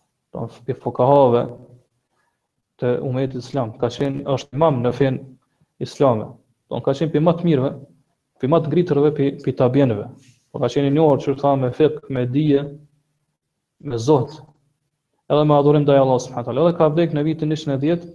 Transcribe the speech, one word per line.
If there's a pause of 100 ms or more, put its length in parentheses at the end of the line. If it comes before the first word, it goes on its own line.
(340)
do
të
thotë
fukahave (1300)
të
umetit
islam,
ka
qenë,
është
imam
në
fen (600)
islame. (420)
Do
ka
qenë
pi
më
të
mirëve, (680)
pi
më
të
ngritërve,
pi, (120)
pi
tabienëve. (420)
Po
ka
qenë
i
njohur
që
tha
me
fiqh,
me
dije, (1160)
me
zohd, (960)
edhe
me
adhurim
ndaj
Allahut
subhanahu
wa
taala.
Edhe
ka
vdekur
në
vitin
njëzet
e
dhjetë